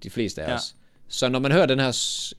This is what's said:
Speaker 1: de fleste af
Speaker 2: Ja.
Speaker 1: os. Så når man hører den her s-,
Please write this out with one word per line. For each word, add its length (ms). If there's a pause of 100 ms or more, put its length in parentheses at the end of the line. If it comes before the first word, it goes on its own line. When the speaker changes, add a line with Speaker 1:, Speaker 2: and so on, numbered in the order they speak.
Speaker 1:
de 80
fleste 320
af 80
Speaker 2:
Ja. 40
Speaker 1:
os. 200 (340)
Så 200
når 100
man 140
hører 140
den 140
her 100
s-, 480